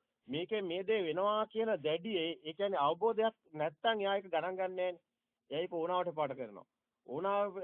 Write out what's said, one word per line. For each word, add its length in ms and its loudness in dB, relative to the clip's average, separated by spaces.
මේකේ 340 -2
මේ 220 -2
දේ 200 2
වෙනවා 420 2
කියන 320 0
දැඩි 400 0
ඒ, 220 0
ඒ 140 -10
කියන්නේ 320 2
අවබෝධයක් 500 2
නැත්තම් 500 0
එයා 160 2
ඒක 140 -8
ගණන් 260 0
ගන්නෑ 160 -2
නේ. 100 -4
එයා 120 -2
ඒක 120 -4
ඕනාවට 420 0
පාට 200 0
කරනවා. 320 -10
ඕනාව 560 0